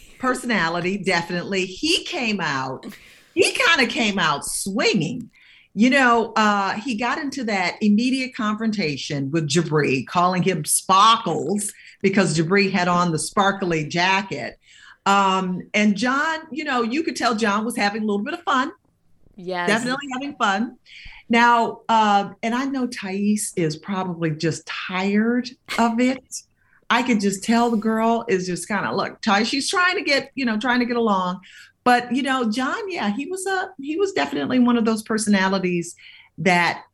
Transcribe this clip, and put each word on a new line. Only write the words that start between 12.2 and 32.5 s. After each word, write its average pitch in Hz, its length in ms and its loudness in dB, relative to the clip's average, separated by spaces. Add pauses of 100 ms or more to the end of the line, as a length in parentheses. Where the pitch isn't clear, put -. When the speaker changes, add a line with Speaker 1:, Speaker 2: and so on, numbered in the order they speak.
Speaker 1:
Jabri 190 360 2
had 180 160 2
on 175 240 2
the 156 60 -2
sparkly 190 680 0
jacket. 170 720 -2 (460)
Um, 190 560 2 (140)
and 208 200 4
John, 277 460 -2 (100)
you 302 140 -8
know, 262 180 -2
you 240 220 -2
could 294 100 -4
tell 247 220 0
John 214 280 0
was 233 120 -4
having 208 260 -2
a 214 40 -2
little 202 180 -2
bit 294 100 -6
of 349 80 -12
fun. 294 300 0 (640)
Speaker 2:
Yes. 180 320 -4
Speaker 1:
Definitely 247 460 -2
having 285 220 -8
fun. 208 420 -2 (500)
Now, 233 640 2
uh, 208 400 4 (120)
and 233 120 -2
I 262 100 -2
know 269 220 -2
Thais 202 680 -2
is 156 220 0
probably 175 540 -4
just 156 360 -4
tired 208 840 0 (280)
of 226 220 2
it. 254 240 0 (640)
I 233 140 4
could 240 180 2
just 196 240 -2
tell 233 260 2
the 233 60 2
girl 220 520 0
is 185 180 0
just 175 200 -6
kinda, 160 280 -2
"Look, - 260 -4
Thais, 208 260 2
she's 269 220 -2
trying 359 280 2
to - 60 -4
get, 277 340 0
you 262 100 -2
know, 220 120 0
trying 247 200 2
to 247 80 2
get 240 100 -2
along." 185 440 0 (440)
But, 240 300 4
you 269 80 0
know, 262 280 0